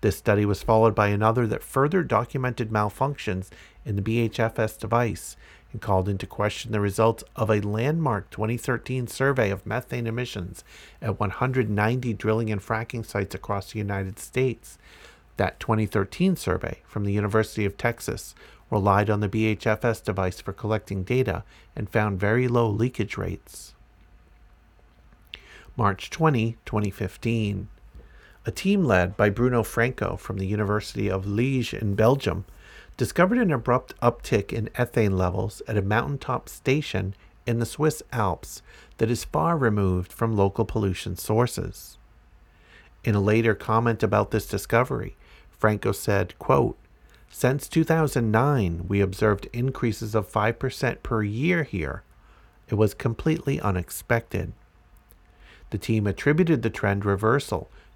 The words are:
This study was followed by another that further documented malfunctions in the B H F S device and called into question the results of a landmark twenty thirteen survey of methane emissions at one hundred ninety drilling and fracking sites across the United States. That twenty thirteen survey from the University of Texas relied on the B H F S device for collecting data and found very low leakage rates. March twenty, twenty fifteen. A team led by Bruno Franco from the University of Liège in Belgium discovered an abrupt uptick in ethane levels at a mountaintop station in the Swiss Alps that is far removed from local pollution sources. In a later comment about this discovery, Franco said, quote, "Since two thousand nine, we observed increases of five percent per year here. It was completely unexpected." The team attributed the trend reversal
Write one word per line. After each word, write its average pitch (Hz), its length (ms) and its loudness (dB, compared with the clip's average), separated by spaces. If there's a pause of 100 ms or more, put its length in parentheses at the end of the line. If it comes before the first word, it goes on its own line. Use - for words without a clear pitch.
This 104 160 0
study 104 300 2
was 101 160 0
followed 110 320 4
by 104 140 4
another 110 400 2
that - 140 -4
further 156 400 0
documented 120 680 -2
malfunctions 104 800 -2 (340)
in 101 120 -4
the 101 60 -2
B 113 180 0
H 117 200 -2
F 113 180 0
S 110 200 -2
device 110 580 -2 (360)
and - 100 -12
called 95 260 2
into 98 180 -4
question - 460 -4
the 104 80 0
results 110 420 2 (140)
of 107 140 0
a 107 100 4
landmark 113 680 -2
twenty 110 260 -4
thirteen 127 500 -4
survey 131 440 0
of 95 160 -6
methane 117 400 -6
emissions 113 580 -8 (380)
at 107 180 -4
one 104 100 0
hundred 127 380 0
ninety 110 460 0
drilling 110 360 0
and 101 120 -4
fracking 113 420 -6
sites 101 300 -4
across - 380 -6
the 110 60 -6
United 98 400 -4
States. - 600 -4 (580)
That - 240 -2
twenty 110 260 0
thirteen 135 500 0
survey - 500 -4
from 104 180 -6
the 101 80 0
University 104 540 0
of 98 100 -4
Texas - 580 -6 (360)
relied 101 400 4
on 104 100 2
the 104 80 0
B 110 180 0
H 107 200 0
F 107 180 0
S 113 160 0
device 92 400 -2
for 98 140 -10
collecting 104 480 -4
data 123 420 0 (320)
and - 140 -8
found 107 280 0
very 113 300 2
low 117 220 2
leakage 107 480 -2
rates. - 560 -10 (2000)
March 101 320 0
twenty, 123 560 2
twenty 104 260 0
fifteen. 104 760 -4 (800)
A 120 40 -2
team 196 340 2
led 92 340 4
by 107 100 4
Bruno 117 340 2
Franco 104 540 -2
from 101 220 -8
the 95 80 -2
University 104 640 -2
of 95 160 -2
Liège 120 520 0
in 101 160 -2
Belgium 110 520 2 (500)
discovered 185 400 2
an 208 160 2
abrupt 127 480 0
uptick 117 500 0
in 104 260 -4
ethane 107 400 2
levels 95 520 -2
at 107 80 -2
a 101 60 2
mountaintop 127 640 -2
station 104 680 -2 (320)
in 117 120 0
the 117 80 0
Swiss 151 360 -2 (100)
Alps 101 500 -4 (340)
that 113 140 2
is - 140 -2
far 160 340 0
removed 98 520 2
from 113 260 -2
local 98 280 2
pollution 95 520 -2
sources. - 840 -2 (1080)
In 110 100 2
a 101 60 4
later 110 340 4
comment 113 480 2
about 107 280 2
this 107 160 0
discovery, 117 680 -2 (340)
Franco 107 420 2
said, - 460 0
quote, 135 400 2 (520)
"Since 139 380 0
two 160 160 2
thousand 143 460 2
nine, 107 580 2
we 101 120 2
observed 98 520 2
increases 120 640 -2
of 107 140 0
five 110 300 0
percent - 440 -4
per 110 200 -2
year 143 400 0
here. 80 400 -6 (680)
It - 60 -2
was 104 180 4
completely 139 680 -2
unexpected." 95 920 -2 (1160)
The 101 80 -4
team 107 280 0
attributed 151 560 2
the 117 80 0
trend 101 340 0
reversal 104 640 0 (260)